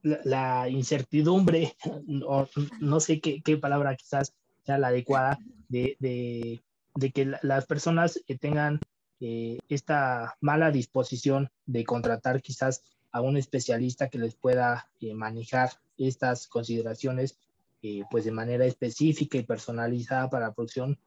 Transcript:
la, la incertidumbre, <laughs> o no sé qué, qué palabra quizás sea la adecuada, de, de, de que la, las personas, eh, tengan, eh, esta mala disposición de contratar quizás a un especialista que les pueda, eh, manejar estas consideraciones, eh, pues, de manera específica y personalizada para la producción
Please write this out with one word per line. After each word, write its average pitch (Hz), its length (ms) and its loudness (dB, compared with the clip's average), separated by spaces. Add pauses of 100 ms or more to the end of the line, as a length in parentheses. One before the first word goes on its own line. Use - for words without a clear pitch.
la, 151 220 0
la 131 460 0
incertidumbre, 156 1080 2
<laughs> 143 480 -6
o 139 200 0 (320)
no 151 200 4
sé 156 200 2
qué, 156 220 -2
qué 156 160 4
palabra 143 380 0
quizás - 380 -4 (300)
sea 139 140 0
la 135 100 2
adecuada, 131 520 2 (280)
de, 123 320 -2
de, 120 640 -4 (340)
de 135 160 0
que 135 140 2
la, 135 160 -4
las 135 240 2
personas, 165 600 2
eh, 135 100 -4
tengan, 147 420 0 (420)
eh, 117 360 -6 (100)
esta 131 720 -2
mala 151 320 4
disposición 135 800 0 (140)
de 120 180 -2
contratar 120 580 0
quizás 131 420 -4 (280)
a 120 100 -2
un 135 160 2
especialista 127 720 -2
que 123 100 -6
les 117 160 -2
pueda, 123 540 0 (120)
eh, 110 120 -8
manejar 117 580 -2 (260)
estas 127 500 -2
consideraciones, 117 880 -4 (440)
eh, 104 300 -8
pues, 113 140 0
de 110 60 -2
manera 120 340 0
específica 135 720 0
y 120 60 0
personalizada 120 840 -2
para 123 180 -2
la 110 60 -6
producción 127 540 -4